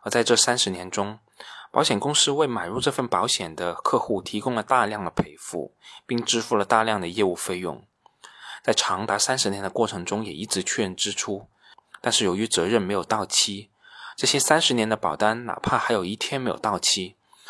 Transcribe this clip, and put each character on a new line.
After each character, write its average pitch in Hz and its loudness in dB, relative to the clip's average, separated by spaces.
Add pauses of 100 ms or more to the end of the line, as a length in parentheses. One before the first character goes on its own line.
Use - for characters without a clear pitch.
而 - -8
在 120 2
这 113 4
三 120 4
十 - 0
年 90 -8
中， 104 -4 (540)
保 - 4
险 131 2
公 147 -2
司 - 4
为 151 2
买 107 -4
入 113 -6
这 139 2
份 127 -2
保 92 2
险 82 -2
的 87 -4
客 - 0
户 101 -2
提 104 -6
供 127 -2
了 113 0
大 123 4
量 104 -4
的 82 -4
赔 - -4
付， - -10 (320)
并 120 -2
支 117 0
付 110 2
了 101 4
大 110 6
量 110 0
的 87 -4
业 98 0
务 92 4
费 90 -4
用。 82 -8 (760)
在 113 2
长 98 0
达 101 0
三 131 0
十 110 0
年 98 -4
的 95 -4
过 110 2
程 98 -6
中 104 -4
也 - -8
一 78 -8
直 - -2
确 - -2
认 95 -2
支 98 -4
出， 101 -6 (540)
但 120 0
是 110 2
由 90 2
于 107 0
责 87 0
任 110 4
没 95 -2
有 95 0
到 104 -2
期， - -2 (460)
这 - -2
些 143 2
三 156 6
十 135 2
年 110 2
的 110 2
保 78 -2
单 113 2
哪 101 -6
怕 - 0
还 - 0
有 98 2
一 101 -4
天 - -4
没 127 -2
有 87 -2
到 104 0
期， - -2 (340)